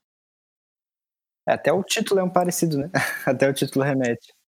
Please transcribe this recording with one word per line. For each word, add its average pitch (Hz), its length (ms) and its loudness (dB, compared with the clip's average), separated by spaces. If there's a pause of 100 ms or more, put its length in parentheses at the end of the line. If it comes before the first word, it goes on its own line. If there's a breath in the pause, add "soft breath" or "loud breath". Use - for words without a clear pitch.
(1500)
É, 143 40 2
até 135 200 0
o 185 100 0
título 202 380 0
é - 20 2
um 185 60 0
parecido, 175 480 0
né? 139 160 -4
<laughs> - 340 -4
Até 135 220 2
o 135 60 0
título 135 280 0
remete. 131 520 -2 (260)